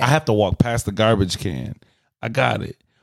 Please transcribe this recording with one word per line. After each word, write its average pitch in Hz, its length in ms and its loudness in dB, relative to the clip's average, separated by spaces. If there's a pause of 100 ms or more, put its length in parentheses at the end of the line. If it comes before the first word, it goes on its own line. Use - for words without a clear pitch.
I 120 40 2
have 151 180 2
to 117 80 2
walk 98 260 2
past 120 260 0
the 101 60 -4
garbage 98 460 2
can. 76 380 -6 (460)
I 113 80 -6
got 120 320 0
it." - 160 -12 (260)